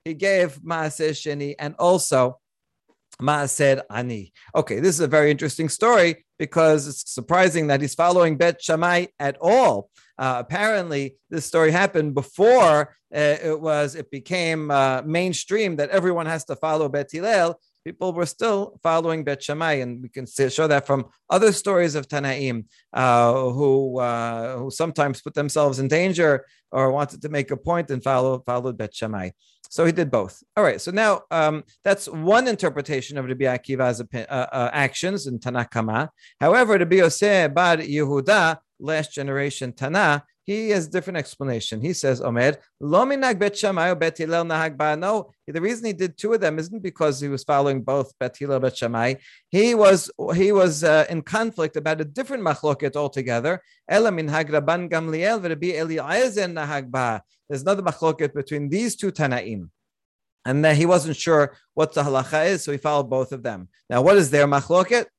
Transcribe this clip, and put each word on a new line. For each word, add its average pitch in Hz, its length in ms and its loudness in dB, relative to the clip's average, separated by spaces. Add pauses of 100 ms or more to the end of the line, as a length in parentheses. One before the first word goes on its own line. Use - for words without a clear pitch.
he 165 100 -8
gave 175 480 0
Maaser 160 500 -4
Sheni 143 460 -8
and 147 200 -10
also 135 600 2 (840)
Maaser 139 680 2
Ani. 113 440 -8 (220)
Okay, 120 240 0
this 170 160 2
is 156 60 -4
a 160 60 2
very 151 240 4
interesting 147 380 -4
story 190 560 2 (140)
because 156 480 2
it's - 240 -12
surprising 165 560 2
that 139 140 2
he's 143 140 -4
following 170 420 4
Bet 170 240 2
Shammai 175 460 0 (120)
at 139 200 -4
all. 170 500 2 (280)
Uh, 131 220 -2
apparently, 160 760 -4 (140)
this 160 160 -6
story 160 260 4
happened 165 420 0
before, 160 840 4 (200)
uh, 147 280 2
it 156 160 -2
was, 147 360 -2
it 160 160 -14
became, 160 580 -4
uh, 135 340 2
mainstream 180 760 -2
that 143 120 -2
everyone 175 360 0
has 160 200 -6
to 147 100 -8
follow 156 340 -2
Bet 143 220 -4
Hillel. 175 480 0 (260)
People 180 280 -6
were 170 120 -2
still 208 560 -2
following 165 420 0
Bet 139 200 -6
Shammai, 156 300 -4
and 123 280 -6
we 127 80 -14
can 131 160 -14
see, 131 240 0
show 156 180 0
that 143 200 2
from 135 180 0 (240)
other 202 220 6
stories 175 440 0
of 143 120 -6
Tanaim, 135 580 -4 (280)
uh, 120 400 4
who, 135 640 2
uh, 117 580 -4
who 131 140 -8
sometimes 147 500 -2
put - 120 -14
themselves 147 460 0
in 135 80 0
danger 160 580 2 (260)
or 131 200 2
wanted 143 300 -4
to 151 80 -10
make 143 220 -4
a 139 60 -4
point 170 340 -4
and 127 120 -6
follow, 131 420 0
followed 123 320 -4
Bet 107 180 -10
Shammai. 101 360 -6 (420)
So 165 120 0
he 165 60 4
did 165 200 -2
both. 101 320 -2 (120)
All 214 80 2
right. 123 160 2
So - 120 -10
now, 208 400 0
um, 156 320 0 (200)
that's 202 240 0
one 196 400 2
interpretation 147 720 -4
of 131 80 -6
Rabbi 127 200 -4
Akiva's 123 580 -2
opi-, 113 260 -10
uh, 127 220 -4
uh, 123 200 -2
actions 151 540 -4
in 123 140 -8
Tanakh 123 320 -6
Kama. 113 400 -2 (280)
However, 214 380 4
Rabbi 175 200 2
Yosef 180 540 4
bar 170 260 4
Yehuda, 151 840 0 (200)
last 151 340 -4
generation 139 600 -6
Tana, 151 500 0 (220)
he 214 260 -2
has 180 160 0
a 151 40 -20
different 180 260 -4
explanation. 123 640 -6
He 170 120 -4
says, 131 280 -2
Omer, 127 360 0 (220)
lo 165 260 2
minag 262 340 0
Bet 202 180 -2
Shammai 185 340 0
o 180 40 -2
Bet 160 220 -2
Hillel 170 260 -2
nahag 160 340 -4
ba. 151 200 0
No, 196 340 -4 (160)
the 151 140 -6
reason 226 240 -4
he 214 80 -4
did 175 240 -6
two 220 160 -2
of 220 80 0
them 156 180 0
isn't 180 240 -10
because 156 380 -2
he 143 80 -6
was 139 140 -6
following 139 380 0
both 135 380 -4
Bet 123 180 -6
Hillel, 139 220 -4
Bet 127 160 -2
Shammai. 120 400 -2 (340)
He 220 240 4
was, 196 380 6 (240)
he 190 160 4
was, 180 320 2
uh, 156 260 4
in 165 120 -4
conflict 180 560 -4
about 156 240 -2
a 156 40 -6
different 233 380 -6
machloket 147 520 -2
altogether. 139 640 -4 (260)
"Ela 214 240 2
minhag 156 380 -4
Rabban 160 400 -2
Gamliel 165 520 -2
v'Rabbi 170 340 -6
Eliezer 175 720 -2
nahag 147 440 -8
ba." 120 320 -4 (240)
There's 139 140 -8
another 196 220 -2
machloket 160 500 -2
between 147 360 -6
these 208 280 -2
two 190 140 -4
Tanaim. 113 580 -4 (760)
And 139 200 2
then 156 100 6
he 151 100 2
wasn't 165 300 2
sure 151 400 2 (180)
what 156 200 0
the 147 100 0
halacha 143 440 0
is, 185 160 0
so 147 100 -4
he 143 40 -4
followed 143 320 -2
both 131 220 -2
of 127 120 -12
them. 98 260 -10 (200)
Now, 123 120 4
what 185 160 8
is 160 120 6
their 143 160 6
machloket? 175 600 2 (140)